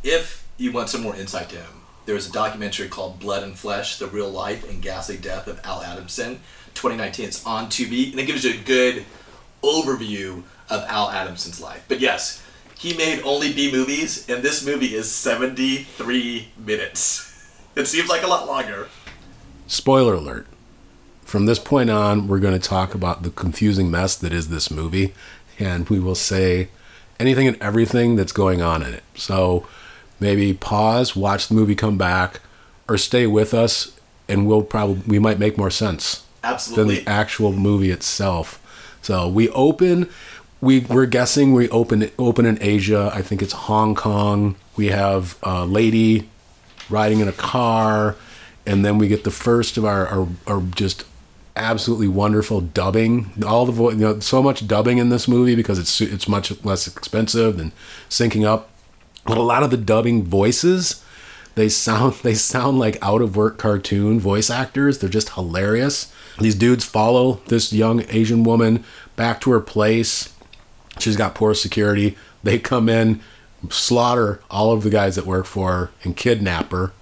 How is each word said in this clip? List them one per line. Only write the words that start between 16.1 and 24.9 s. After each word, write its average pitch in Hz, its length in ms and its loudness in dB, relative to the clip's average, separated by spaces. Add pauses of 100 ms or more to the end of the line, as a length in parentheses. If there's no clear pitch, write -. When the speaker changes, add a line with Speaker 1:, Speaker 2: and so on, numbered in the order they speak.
Speaker 1:
minutes. - 800 -6
<laughs> - 40 -20 (360)
It 135 120 -4
seems 165 240 -2
like - 120 0
a 190 40 -4
lot 175 200 0
longer. - 420 -8 (800)
Speaker 2:
Spoiler 131 460 2
alert. 73 340 -6 (800)
From 101 220 0
this 113 120 4
point 127 300 2
on, 104 400 2
we're 98 100 2
gonna 95 200 2
talk 92 360 -2
about 90 280 -4
the 85 80 -6
confusing 92 600 0
mess 87 260 0
that 85 140 -6
is 82 200 -4
this 80 200 -4
movie, 82 440 -4 (440)